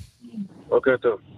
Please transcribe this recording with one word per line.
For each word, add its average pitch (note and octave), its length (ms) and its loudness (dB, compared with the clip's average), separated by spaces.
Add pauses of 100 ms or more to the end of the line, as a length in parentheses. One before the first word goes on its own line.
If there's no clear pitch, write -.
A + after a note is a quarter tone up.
(680)
בוקר B2 300 2
טוב. A2+ 220 0 (180)